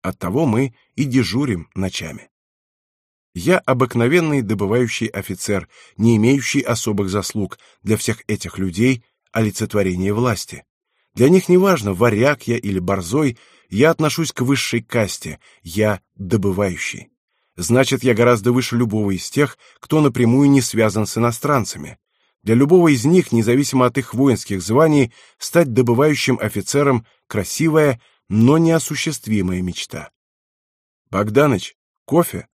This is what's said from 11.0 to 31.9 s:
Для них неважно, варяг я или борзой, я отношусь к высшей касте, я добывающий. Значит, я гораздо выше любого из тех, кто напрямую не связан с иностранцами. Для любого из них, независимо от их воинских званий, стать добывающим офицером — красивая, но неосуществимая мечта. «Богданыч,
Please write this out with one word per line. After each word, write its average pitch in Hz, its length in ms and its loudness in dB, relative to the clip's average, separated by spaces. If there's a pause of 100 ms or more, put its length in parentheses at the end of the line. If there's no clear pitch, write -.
Для 123 140 4
них 185 200 4
неважно, 175 440 2
варяг 117 500 2
я 117 140 -2
или 95 220 -4
борзой, 98 600 -2 (300)
я 127 200 4
отношусь 160 420 -2
к - 100 -8
высшей 120 420 -2
касте, 98 560 -4 (240)
я 98 380 -2 (140)
добывающий. 95 960 -4 (460)
Значит, 120 480 0
я 123 100 2
гораздо 120 380 2
выше 120 240 -2
любого 107 400 -2
из - 140 -10
тех, - 280 -2 (220)
кто 156 220 0
напрямую 127 480 2
не 139 120 4
связан 110 460 -2
с - 100 -8
иностранцами. 117 840 -4 (440)
Для 110 120 0
любого 160 340 6
из 127 160 2
них, 175 260 4
независимо 123 540 2
от 120 120 0
их - 160 -6
воинских 110 480 0
званий, 135 520 2 (240)
стать 165 340 0
добывающим 127 720 2
офицером — 120 640 0 (220)
красивая, 151 720 0 (260)
но 117 300 4
неосуществимая 131 1040 -2
мечта. - 500 -10 (1000)
«Богданыч, 107 680 0 (300)